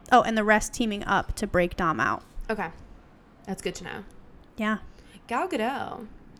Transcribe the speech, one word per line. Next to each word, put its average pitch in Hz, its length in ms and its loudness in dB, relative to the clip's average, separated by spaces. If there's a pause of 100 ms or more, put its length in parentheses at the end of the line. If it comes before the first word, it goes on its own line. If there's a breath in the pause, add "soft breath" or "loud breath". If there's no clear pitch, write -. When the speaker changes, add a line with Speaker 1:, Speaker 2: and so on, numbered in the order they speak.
(100)
Speaker 1:
oh, 247 120 10
and 226 140 0
the 220 60 4
rest 214 320 4
teaming 208 300 0
up - 320 0
to 214 100 -2
break 180 300 2
Dom 165 240 2
out. - 220 0 (260)
Speaker 2:
Okay. 196 220 -4 (760)
That's 190 160 -6
good - 140 -4
to 180 80 -12
know. 196 200 -10 (520)
Speaker 1:
Yeah. 214 220 0 (500 loud breath)
Speaker 2:
Gal 269 180 -2
Gadot. 262 600 -4 (340)